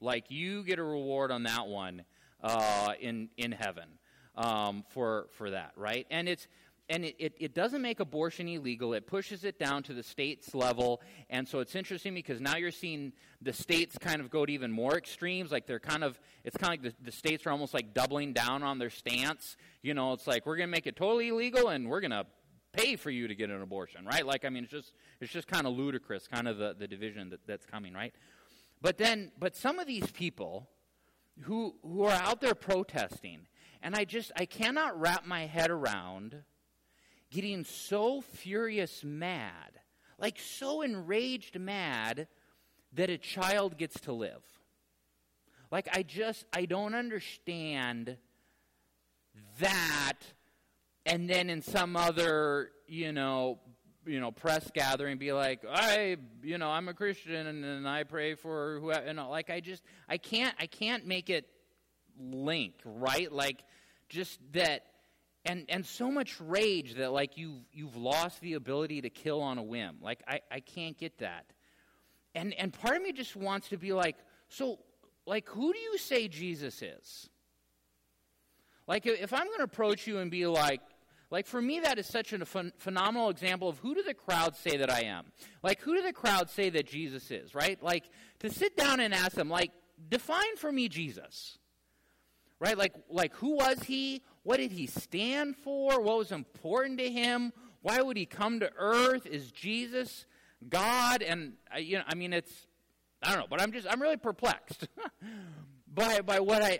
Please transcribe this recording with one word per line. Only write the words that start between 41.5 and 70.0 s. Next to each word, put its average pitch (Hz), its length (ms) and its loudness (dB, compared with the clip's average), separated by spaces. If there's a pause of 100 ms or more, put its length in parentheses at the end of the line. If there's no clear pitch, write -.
mad 156 720 -2 (640)
that 175 160 2
a 175 80 0
child 190 600 2
gets 160 220 -6
to 143 120 -6
live. 101 300 -4 (1300)
Like, 175 200 -2
I 185 120 2
just, 196 500 -4
I 175 140 0
don't 208 280 0
understand 156 1200 -4 (1400)
that. 160 580 2 (880)
And 170 200 2
then 180 220 2
in 165 140 -2
some 175 340 2
other, 156 760 4 (160)
you 160 260 -4
know, 131 480 0 (440)
you 143 160 -2
know, 120 100 -2
press 156 440 0
gathering, 135 420 2
be 139 160 -2
like, 135 340 0
"I, 202 520 2 (240)
you 165 160 -4
know, 156 100 0
I'm 165 200 0
a 175 60 -8
Christian 165 520 -4
and, 151 180 -6
and 139 240 -4
I 147 140 -2
pray 151 320 -2
for 151 460 -4
whoever," 156 260 0
you 156 80 -4
know, 139 160 -6
like, 156 180 -4
I 175 120 -2
just, 180 220 -12 (240)
I 170 120 -2
can't, 226 420 0
I 165 60 -2
can't 220 400 -4
make 185 240 -4
it 160 180 0 (720)
link, 131 560 -2 (100)
right? 131 480 0
Like, 139 300 -2 (480)
just 175 280 -6 (140)
that, 160 320 2 (600)
and, 170 240 -2
and 180 180 -2
so 247 240 -2
much 277 300 -2
rage 170 540 2
that, 131 180 0
like, 143 240 0
you've, 151 360 -10
you've 147 240 -10
lost 151 440 2
the 170 140 -6
ability 147 480 -2
to 120 80 -4
kill 151 300 -2
on 135 180 -2
a 113 40 -4
whim. 107 380 -6